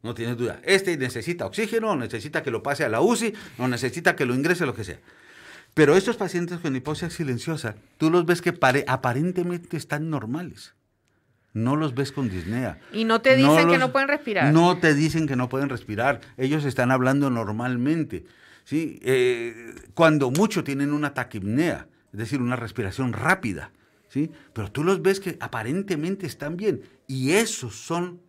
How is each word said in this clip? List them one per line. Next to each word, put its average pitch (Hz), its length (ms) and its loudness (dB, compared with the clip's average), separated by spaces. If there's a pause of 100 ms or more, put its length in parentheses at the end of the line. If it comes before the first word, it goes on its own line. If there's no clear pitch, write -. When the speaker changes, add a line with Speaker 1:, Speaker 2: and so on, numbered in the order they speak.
Speaker 1:
No 117 120 -8
tienes 117 240 -4
duda. 117 260 -4
Este 190 320 2
necesita 127 500 -4
oxígeno, 220 460 -2
o 175 60 0
necesita 123 440 -6
que 123 100 -4
lo 110 120 -2
pase 143 220 -2
a 117 40 0
la 113 120 2
uci, 220 320 2 (240)
o 127 100 -2
necesita 131 480 0
que 151 100 0
lo 120 80 0
ingrese, 170 320 0
lo 120 80 -2
que 101 120 -10
sea. - 160 -14 (720)
Pero 151 240 8
estos 220 180 2
pacientes 175 440 -4
con 147 140 -2
hipoxia 151 360 -4
silenciosa, 131 640 -4 (220)
tú 160 120 4
los 175 160 4
ves 170 160 2
que 170 120 0
pare-, 135 340 4
aparentemente 170 880 -2
están 156 340 -6
normales. 143 640 -8 (800)
No 117 220 0
los 151 180 -2
ves 135 200 -4
con 131 160 -2
disnea. 95 500 -4 (140)
Speaker 2:
Y 220 100 -2
no 220 160 4
te 262 160 6
Speaker 1:
No 277 160 6
Speaker 2:
dicen 330 160 8
que 240 60 6
Speaker 1:
los, - 60 4
Speaker 2:
no 254 120 0
pueden 269 160 0
respirar. 208 460 2
Speaker 1:
no 175 240 6
te 165 180 4
dicen 156 320 2
que 135 80 -2
no 123 140 -2
pueden 135 180 -2
respirar. 117 540 -2 (160)
Ellos 143 260 0
están 131 280 0
hablando 135 380 4
normalmente, 123 960 -2 (400)
¿sí? 147 380 -4
Eh, 120 760 0 (180)
cuando 151 380 4
mucho 185 320 2
tienen 139 300 -2
una 147 200 -2
taquipnea, 113 760 -2 (240)
es 101 60 -10
decir, 127 220 -4
una 123 140 0
respiración 117 560 -4
rápida, 110 640 -2 (340)
¿sí? 156 240 -4 (220)
Pero 101 180 -6
tú 151 140 -2
los 190 160 2
ves 190 180 2
que 180 220 -8
aparentemente 165 840 -4
están 147 300 -8
bien. 175 280 -2 (220)
Y 131 260 -2
esos 131 440 0
son 175 540 -6